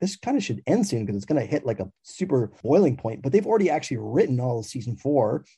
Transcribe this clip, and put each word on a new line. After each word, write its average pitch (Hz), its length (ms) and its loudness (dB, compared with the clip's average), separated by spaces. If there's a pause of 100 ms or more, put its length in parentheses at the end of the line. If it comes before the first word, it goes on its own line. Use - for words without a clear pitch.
this 190 160 -2
kinda 254 240 -2
should - 260 -6
end 202 220 2
soon 113 180 -2
'cause 104 80 -4
it's 98 120 -6
gonna - 180 0
hit, 143 220 -4
like, 104 140 -2
a 95 100 -8 (120)
super 127 480 -2 (140)
boiling 143 320 4
point. 110 260 -6
But 135 100 0
they've 196 140 4
already 208 220 4
actually 147 300 -2
written 123 420 2
all 123 200 -2
of 107 40 -8
season 117 320 -8
four. 139 480 0 (140)